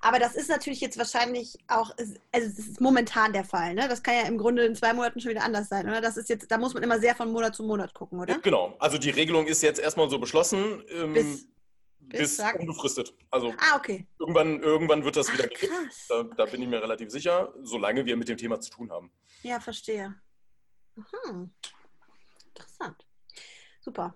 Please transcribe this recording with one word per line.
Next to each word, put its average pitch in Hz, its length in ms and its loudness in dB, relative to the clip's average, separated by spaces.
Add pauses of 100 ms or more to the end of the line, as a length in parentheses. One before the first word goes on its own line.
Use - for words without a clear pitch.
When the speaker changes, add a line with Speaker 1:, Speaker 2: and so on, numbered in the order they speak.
Speaker 1:
aber 233 160 4
das 240 180 2
ist 285 140 -4
natürlich 277 320 -2
jetzt 254 160 -4
wahrscheinlich 240 600 -2 (100)
auch, 226 240 2 (400)
also 233 180 0
das 202 80 -10
ist 214 240 -6
momentan 233 520 4
der 190 120 0
Fall, 175 300 -2
ne? 247 120 0
Das 240 140 -4
kann 240 140 2
ja 233 80 2
im 220 160 -2
Grunde 240 260 4
in 226 100 2
zwei 226 180 2
Monaten 240 260 -2
schon 233 100 -6
wieder 220 140 -2
anders 208 260 -2
sein, 196 180 -2
oder? 220 140 -2
Das 220 160 -2
ist 214 120 -8
jetzt, 226 220 -2
da 226 60 2
muss 247 160 0
man 247 80 -4
immer 233 180 2
sehr 240 160 4
von 233 160 -4
Monat 226 240 0
zu - 80 -12
Monat 208 300 -2
gucken, - 260 -10
oder? 180 200 0
Speaker 2:
Genau. 107 400 2
Also 151 180 4
die 139 140 0
Regelung 160 340 4
ist 156 160 0
jetzt 156 180 4
erstmal 156 300 2
so 139 80 0
beschlossen, 175 720 0
ähm, 165 240 -4
Speaker 1:
Bis, 147 340 0 (520)
bis 151 200 -8
Speaker 2:
bis 147 180 0
Speaker 1:
sag- 208 220 -2
Speaker 2:
unbefristet. 156 540 -4 (160)
Also 120 300 0
Speaker 1:
Ah, 294 180 4
okay. 202 300 -6 (100)
Speaker 2:
irgendwann, 160 420 2
irgendwann 156 440 4
wird 147 140 0
das 139 120 2
Speaker 1:
Ach, - 40 -2
Speaker 2:
wieder 123 140 0
gekippt. - 240 -2
Speaker 1:
krass. 330 380 -6
Speaker 2:
Da, - 140 0
da 117 220 0
bin 123 180 -4
ich 123 40 -6
mir 117 140 -2
relativ 110 300 -4
sicher, 175 500 0
solange 117 460 -2
wir 120 100 0
mit 117 100 -4
dem 113 100 -4
Thema 117 220 -4
zu - 120 -14
tun 113 200 -14
haben. 85 200 -12 (320)
Speaker 1:
Ja, 240 160 -6
verstehe. 214 560 -8 (800)
Mhm. 214 560 -12 (960)
Interessant. - 580 -16 (760)
Super. 175 340 -8